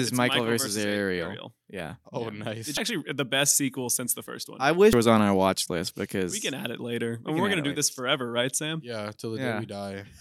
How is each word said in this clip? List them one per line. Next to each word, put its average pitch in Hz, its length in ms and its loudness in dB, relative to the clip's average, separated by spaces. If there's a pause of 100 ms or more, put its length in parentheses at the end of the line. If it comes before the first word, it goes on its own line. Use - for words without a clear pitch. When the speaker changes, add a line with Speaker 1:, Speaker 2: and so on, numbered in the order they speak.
Speaker 1:
is 120 60 2
Speaker 2:
it's 117 80 -2
Speaker 1:
Michael 123 220 4
Speaker 2:
Michael 117 120 2
Speaker 1:
versus 117 240 0
Speaker 2:
versus 104 100 0
Speaker 1:
Ariel. 98 440 0
Speaker 2:
Ariel. 90 260 -12 (160)
Speaker 1:
Yeah. 87 240 -10 (180)
Speaker 3:
Oh, 123 120 -6
Speaker 2:
Yeah. 113 60 -6 (120)
Speaker 3:
nice. 110 260 -6
Speaker 2:
It's 147 100 -4
actually 220 260 -4 (100)
the 135 100 0
best 135 320 2
sequel 127 320 -2
since 120 260 -2
the 117 80 -8
first 123 280 -10
one. - 100 -16
Speaker 1:
I 139 120 6
wish 202 200 8
it - 40 8
was 113 100 6
on 113 160 8
our 101 100 4
watch 95 380 2
list 87 240 -4
because 92 380 -4
Speaker 2:
We 101 80 -6
can 170 120 -4
add 120 200 -6
it - 80 -10
later. 117 300 -4
Speaker 1:
We 117 40 -4
Speaker 2:
And 117 100 -12
Speaker 1:
can 156 120 -4
Speaker 2:
we're 180 100 2
Speaker 1:
add 202 40 0
Speaker 2:
gonna 190 100 0
Speaker 1:
it 139 40 -6
Speaker 2:
do 143 60 0
Speaker 1:
later. 139 60 -6
Speaker 2:
this 143 120 0
forever, 127 420 -2
right, 120 240 0
Sam? 156 280 -4
Speaker 3:
Yeah, 107 340 -8
till 117 140 -8
the 113 80 -4
Speaker 1:
Yeah. 131 160 -2
Speaker 3:
day 107 60 -4
we 107 60 -6
die. 101 380 -8 (160)